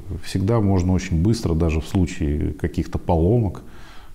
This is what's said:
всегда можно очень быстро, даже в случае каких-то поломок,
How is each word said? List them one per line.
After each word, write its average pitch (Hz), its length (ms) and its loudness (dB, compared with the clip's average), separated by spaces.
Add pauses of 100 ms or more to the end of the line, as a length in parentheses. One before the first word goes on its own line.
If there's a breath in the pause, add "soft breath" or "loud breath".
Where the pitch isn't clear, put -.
(240)
всегда 98 360 0
можно 95 320 4
очень 85 300 2
быстро, 104 320 2
даже 80 260 2
в 73 60 -6
случае 78 680 0
каких-то - 460 -4
поломок, 92 640 2 (520 loud breath)